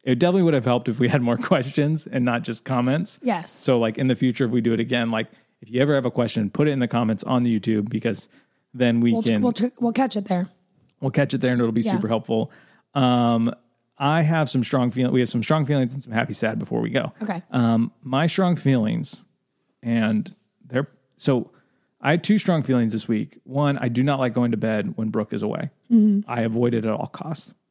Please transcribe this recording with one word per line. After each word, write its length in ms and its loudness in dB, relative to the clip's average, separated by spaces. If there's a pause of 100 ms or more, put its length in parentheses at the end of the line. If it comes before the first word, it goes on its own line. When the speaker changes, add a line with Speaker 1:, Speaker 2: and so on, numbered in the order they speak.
Speaker 1:
it 140 0
definitely 240 4
would 120 4
have 120 0
helped 240 0
if 100 -6
we 80 4
had 140 2
more 140 0
<laughs> 140 -6
questions 560 0
and 200 -2
not 160 -2
just 240 -8
comments. 560 -2
Speaker 2:
Yes. 300 -4
Speaker 1:
So, 260 2
like, 180 0
in 120 0
the 80 2
future, 280 0
if 60 0
we 100 2
do 140 2
it 60 0
again, 300 -2
like, 180 -4 (340)
if 80 -20
you 100 -2
ever 140 2
have 100 0
a 60 0
question, 400 -2
put 180 2
it 40 2
in 80 -2
the 80 0
comments 360 -2
on 200 0
the 140 2
YouTube, 300 -2
because 400 -4 (460)
then 260 2
we 120 4
Speaker 2:
We'll, 100 0
Speaker 1:
can 180 2
Speaker 2:
we'll, 140 2 (260)
we'll 120 0
catch 240 0
it 100 -6
there. 220 -2 (520)
Speaker 1:
We'll 100 -2
catch 220 0
it 60 -2
there, 140 2
and 80 2
it'll 120 2
be 80 2
Speaker 2:
Yeah. 120 2
Speaker 1:
super 160 0
helpful. 420 -2 (440)
Um, 600 2 (480)
I 200 2
have 280 2
some 140 0
strong 260 0
feel-, 220 0
we 80 4
have 100 0
some 140 -2
strong 200 2
feelings 300 0
and 80 -8
some 100 -12
happy 220 -2
sad 240 -2
before 220 -4
we 100 -2
go. 220 -2 (100)
Speaker 2:
Okay. 180 -6 (120)
Speaker 1:
Um, 400 2 (100)
my 240 0
strong 300 2
feelings, 680 -2 (580)
and 520 0 (320)
they're, 220 -4 (280)
so 360 0 (480)
I 100 0
had 140 2
two 140 2
strong 260 0
feelings 280 0
this 140 -6
week. 380 -4
One, 340 -2
I 100 -2
do 140 0
not 160 0
like 160 -2
going 160 0
to 60 0
bed 400 -2
when 140 -4
Brooke 220 -4
is 120 -4
away. 260 -4 (200)
Speaker 2:
Mm-hmm. 400 4
Speaker 1:
I 120 -2
avoid 320 0
it 100 -2
at 60 0
all 160 -4
costs. 480 -12 (160)